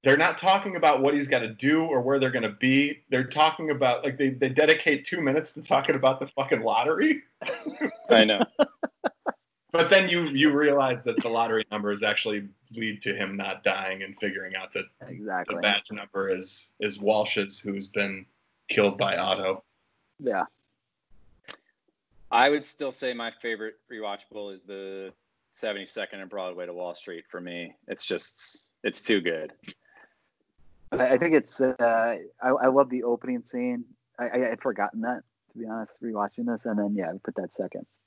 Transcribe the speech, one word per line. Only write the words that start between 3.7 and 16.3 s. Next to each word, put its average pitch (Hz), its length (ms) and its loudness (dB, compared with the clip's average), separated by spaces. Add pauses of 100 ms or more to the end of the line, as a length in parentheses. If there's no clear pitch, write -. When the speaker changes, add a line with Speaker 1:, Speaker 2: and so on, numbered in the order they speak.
Speaker 1:
about, 127 340 2
like, 135 120 -2
they, 135 140 2
they 131 180 0
dedicate 151 560 4
two 180 160 -6
minutes 151 340 0
to 151 80 -14
talking 135 340 2
about 131 240 2
the - 80 -6
fucking 127 340 -2
lottery. 156 600 2 (440)
<laughs> - 440 -6
Speaker 2:
I 113 140 10
know. 107 200 2 (1300)
Speaker 1:
But 165 160 4
then 190 200 6
you, 175 220 0
you 156 200 6
realize 139 540 2
that 113 180 0
the 120 60 -2
lottery 117 420 0
numbers 104 320 -4
actually 104 460 -2 (260)
lead 110 280 -6
to 98 120 -2
him 98 220 -6
not 98 260 -8
dying 95 400 -2
and 98 160 -14
figuring 95 380 -6
out 95 160 -10
that 95 140 -6 (220)
Speaker 3:
Exactly. 92 460 -6
Speaker 1:
the 85 80 -4
badge 101 300 0
number 101 360 -6
is, 92 520 -6